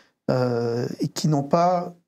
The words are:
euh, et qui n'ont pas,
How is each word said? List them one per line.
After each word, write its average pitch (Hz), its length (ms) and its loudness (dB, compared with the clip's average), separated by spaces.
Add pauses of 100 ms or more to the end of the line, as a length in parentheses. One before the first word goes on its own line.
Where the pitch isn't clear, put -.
(320)
euh, 120 560 0 (140)
et 165 80 -2
qui - 180 -2
n'ont 143 160 2
pas, 175 520 2 (120)